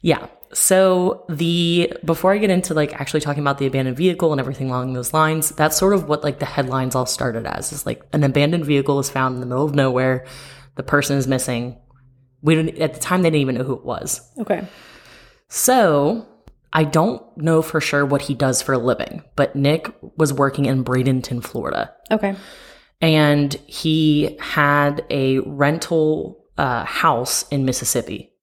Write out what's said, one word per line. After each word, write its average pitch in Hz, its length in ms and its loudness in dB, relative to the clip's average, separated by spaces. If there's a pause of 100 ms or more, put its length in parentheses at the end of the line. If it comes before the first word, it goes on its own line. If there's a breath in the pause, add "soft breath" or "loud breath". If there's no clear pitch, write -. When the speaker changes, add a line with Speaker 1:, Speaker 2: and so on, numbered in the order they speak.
Speaker 1:
Yeah. 160 260 0 (240)
So 185 760 2
the, 170 640 2 (100)
before 165 300 2
I 208 40 2
get 208 120 2
into, 180 240 0
like, 151 260 0
actually 147 220 -2
talking 143 200 -2
about 139 160 0
the 139 80 0
abandoned 131 300 0
vehicle 170 380 2
and 139 80 0
everything 131 280 -4
along 127 220 -2
those 123 220 -6
lines, 156 380 2
that's 156 260 0
sort 196 160 4
of 170 160 0
what, 147 160 0
like, 143 140 -2
the 139 60 -4
headlines 131 480 -2
all 127 120 0
started 120 420 -4
as, - 240 -8
is, 147 140 -10
like, - 260 -6
an 147 140 2
abandoned 147 400 2
vehicle 139 340 2
is 131 100 -2
found 131 260 -2
in 123 40 -8
the 123 80 -8
middle 127 160 -2
of 151 100 -2
nowhere. 131 520 2 (500 loud breath)
The 135 80 -8
person 139 340 0
is 131 80 0
missing. 123 520 -2 (640)
We 156 140 4
didn't, 160 260 -2
at 156 120 0
the - 60 -14
time, 185 220 0
they 165 80 4
didn't 151 140 2
even 131 120 0
know 127 80 -4
who 131 120 -4
it - 100 -18
was. - 440 -8 (100)
Speaker 2:
Okay. 190 280 -2 (800 loud breath)
Speaker 1:
So 196 800 2 (460)
I 156 100 4
don't 156 380 0 (160)
know 160 240 2
for 160 180 -2
sure 143 260 0
what 135 180 0
he 143 100 -6
does 131 280 0
for 139 120 -2
a 131 40 2
living, 123 460 -2 (140)
but 139 180 -2
Nick 147 340 0 (280)
was 147 160 2
working 139 320 0
in 131 180 0
Bradenton, 127 580 0
Florida. - 520 -6 (180)
Speaker 2:
Okay. 196 240 0 (680 loud breath)
Speaker 1:
And 147 520 4 (140)
he 156 760 0
had 143 680 0
a 135 300 0
rental, 156 1040 -2 (120)
uh, 131 260 0
house - 640 0
in 139 160 -2
Mississippi. - 680 -4 (120)